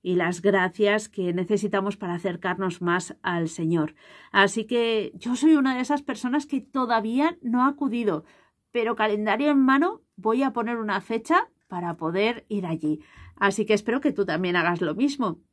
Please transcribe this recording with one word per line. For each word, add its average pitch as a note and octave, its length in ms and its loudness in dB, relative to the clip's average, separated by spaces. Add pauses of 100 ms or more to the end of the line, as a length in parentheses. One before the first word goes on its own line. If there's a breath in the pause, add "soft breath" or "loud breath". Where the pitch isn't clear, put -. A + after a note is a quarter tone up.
y F3+ 140 0
las F3 260 0
gracias G3 680 2
que F3+ 240 -4
necesitamos G3 640 0
para F3+ 160 -6
acercarnos F3+ 680 -4
más F3 400 -2
al E3+ 280 -2
Señor. D#3+ 460 -2 (360 loud breath)
Así G3+ 340 4
que A3+ 500 -2
yo A#3+ 200 -4
soy D#4 200 6
una C4 200 2
de B3+ 60 -4
esas C#4+ 200 -2
personas C#4 440 -4
que C#4 160 -4
todavía B3 800 0
no B3 220 0
ha C4+ 40 4
acudido, A#3 560 -2 (480 soft breath)
pero A#3 240 0
calendario G#3+ 560 0
en C#4 80 4
mano C4+ 420 2 (140)
voy A3 280 0
a C4 100 0
poner A#3 240 -4
una G#3 240 -4
fecha D4 480 0 (180)
para F3 300 -6
poder G3 500 -2
ir G3 180 -4
allí. D#3 360 -4 (340 loud breath)
Así G3+ 300 0
que G#3+ 80 2
espero A3+ 280 0
que C#4 120 0
tú G3+ 120 0
también F3 300 -2
hagas F3 260 2
lo D#3+ 140 -2
mismo. A#3+ 440 -2 (140)